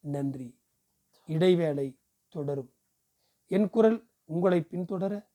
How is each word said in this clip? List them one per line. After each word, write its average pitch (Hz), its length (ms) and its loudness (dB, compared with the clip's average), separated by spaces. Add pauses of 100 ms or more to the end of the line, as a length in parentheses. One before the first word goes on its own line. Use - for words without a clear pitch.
நன்றி. 139 440 -6 (800)
இடைவேளை 160 580 2 (460)
தொடரும். 139 380 -6 (800)
என் 202 200 2
குரல் 220 280 4 (260)
உங்களை 175 360 2
பின்தொடர 185 520 -6 (220)